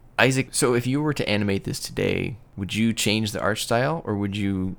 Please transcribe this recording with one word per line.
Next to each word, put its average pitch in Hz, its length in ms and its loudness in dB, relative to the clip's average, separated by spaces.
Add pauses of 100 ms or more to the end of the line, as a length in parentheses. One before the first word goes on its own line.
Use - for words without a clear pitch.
(180)
Isaac, 131 340 4
so 123 220 4
if 120 120 2
you 139 160 0
were 151 120 0
to - 140 -2
animate 101 360 0
this - 160 -6
today, 95 580 -2 (180)
would 98 180 -6
you 113 180 2
change 107 400 0
the 95 80 -6
art 104 180 0
style, 135 480 0
or 104 100 -2
would 101 200 -2
you 95 420 0